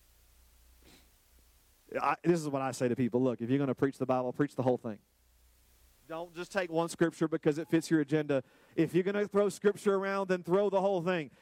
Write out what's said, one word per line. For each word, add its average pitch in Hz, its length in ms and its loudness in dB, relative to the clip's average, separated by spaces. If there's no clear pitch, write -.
I, 139 220 0
this 170 180 2
is 151 80 -6
what 135 140 -4
I 131 80 -4
say 127 180 -2
to 117 60 0
people. 120 280 0
Look, 123 180 -2
if 117 100 -6
you're 139 80 2
gonna 135 160 0
preach 139 240 -2
the 127 80 -4
Bible, 127 260 -2
preach 147 220 -2
the 135 80 -4
whole 127 140 2
thing. 110 220 -12
Don't 170 260 -12
just 175 180 -10
take 185 180 -2
one 165 180 0
scripture 165 380 0
because 156 320 0
it 165 100 -8
fits 160 220 2
your 160 100 6
agenda. 147 440 0
If 156 180 2
you're 185 80 4
gonna 202 240 -2
throw 202 220 2
scripture 202 460 0
around, 196 340 -2
then 180 140 -2
throw 190 280 2
the 190 100 2
whole 190 220 0
thing. 165 280 -2